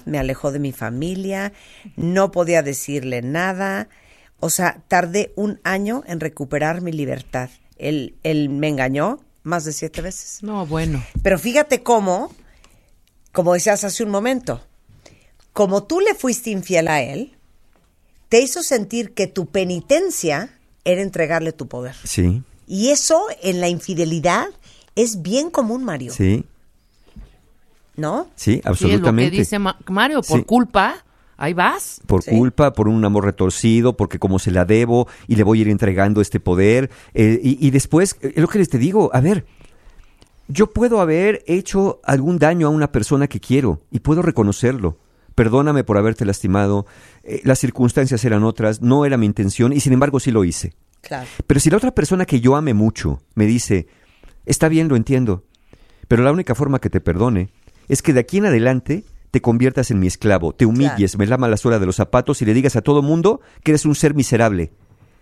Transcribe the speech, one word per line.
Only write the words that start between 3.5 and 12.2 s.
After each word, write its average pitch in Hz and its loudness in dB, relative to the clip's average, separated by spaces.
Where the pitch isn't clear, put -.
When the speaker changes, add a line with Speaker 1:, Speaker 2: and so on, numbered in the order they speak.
Speaker 1:
O 165 -4
sea, - -2
tardé 185 -2
un 208 -6
año 202 -4
en 170 -8
recuperar 151 -6
mi 175 -8
libertad. 127 -8
Él, 143 -6
él 151 -2
me 143 -2
engañó 147 -2
más 165 -6
de 156 -8
siete 160 -10
veces. - -14
Speaker 2:
No, 208 -8
bueno. 156 -4
Speaker 1:
Pero 190 0
fíjate 277 -2
cómo, 214 0